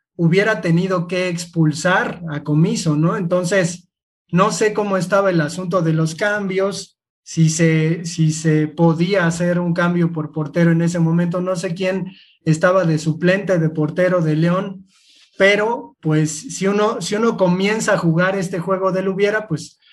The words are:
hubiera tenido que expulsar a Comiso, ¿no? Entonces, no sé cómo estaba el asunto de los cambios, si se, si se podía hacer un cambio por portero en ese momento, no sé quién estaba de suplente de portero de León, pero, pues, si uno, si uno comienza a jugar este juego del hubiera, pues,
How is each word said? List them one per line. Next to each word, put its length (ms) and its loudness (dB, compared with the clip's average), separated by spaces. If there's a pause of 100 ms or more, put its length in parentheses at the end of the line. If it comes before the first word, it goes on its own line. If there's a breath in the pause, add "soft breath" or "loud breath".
(160)
hubiera 460 2
tenido 440 0
que 220 -4
expulsar 920 -2 (100)
a 100 -8
Comiso, 540 0
¿no? 220 0
Entonces, 720 -2 (420)
no 200 4
sé 220 0
cómo 220 -2
estaba 340 2
el 120 2
asunto 400 -2
de 100 0
los 240 0
cambios, 840 -4 (240)
si 280 2
se, 560 0
si 260 0
se 360 0
podía 580 2
hacer 340 0
un 140 -2
cambio 400 0
por 180 -6
portero 400 0
en 120 2
ese 160 -2
momento, 420 0
no 160 -2
sé 160 -4
quién 400 -4 (320 loud breath)
estaba 400 2
de 140 2
suplente 580 0
de 120 0
portero 520 0
de 140 0
León, 500 -2 (500 soft breath)
pero, 640 0
pues, 560 -2
si 120 -2
uno, 340 0
si 140 -4
uno 200 0
comienza 600 2
a 20 0
jugar 400 0
este 220 -6
juego 320 -2
del 160 -2
hubiera, 400 0
pues, 320 -8 (140 soft breath)